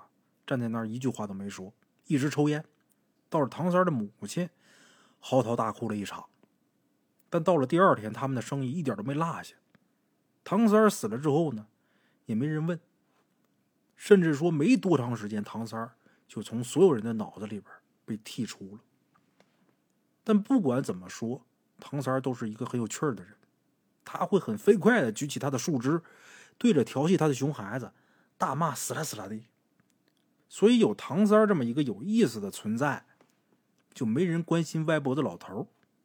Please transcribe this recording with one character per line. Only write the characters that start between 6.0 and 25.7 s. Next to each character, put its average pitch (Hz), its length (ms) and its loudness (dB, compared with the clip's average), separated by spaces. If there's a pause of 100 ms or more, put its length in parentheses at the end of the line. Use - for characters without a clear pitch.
场。 - 220 -12 (1040)
但 170 140 -2
到 170 140 4
了 131 100 2
第 165 100 2
二 180 160 6
天， 107 200 -4
他 131 120 -6
们 135 80 -4
的 131 80 -4
生 139 220 -6
意 127 80 -4
一 175 100 -4
点 127 140 -4
都 101 80 -10
没 135 100 -4
落 143 300 -4
下。 - 100 -20 (920)
唐 220 200 2
三 214 140 6
儿 214 100 8
死 117 200 -2
了 110 80 -4
之 151 100 -2
后 151 240 2
呢， 107 160 -12 (580)
也 113 80 -6
没 123 140 0
人 156 180 -4
问， 170 140 -4 (1200)
甚 196 240 8
至 160 120 2
说 160 160 0
没 170 280 2
多 170 200 2
长 120 160 -2
时 107 140 -8
间， 104 160 -6
唐 113 240 -10
三 110 100 -10
儿 113 140 -8 (340)
就 - 160 -12
从 113 220 -6
所 143 180 0
有 185 120 8
人 107 100 -2
的 117 80 -4
脑 107 260 -8
子 104 80 -10
里 104 140 -10
边 95 60 -18 (400)
被 110 140 -8
剔 - 260 -10
除 101 320 -16
了。 - 20 -20 (1400)
但 208 180 4
不 262 200 2
管 131 200 2
怎 104 140 -4
么 90 140 -14
说， 120 360 -8 (360)
唐 143 200 -8
三 131 120 -2
儿 131 80 0
都 127 120 -4
是 120 160 -6
一 107 40 -10
个 120 120 -8
很 123 140 -4
有 113 80 -2
趣 - 180 -4
儿 135 80 0
的 92 120 -10
人， 101 80 -20 (720)
他 - 200 -6
会 190 140 2
很 - 180 -4
飞 214 200 6
快 208 240 4
地 113 100 0
举 143 160 -6
起 - 100 -8
他 135 120 -4
的 135 80 -2
树 143 200 -2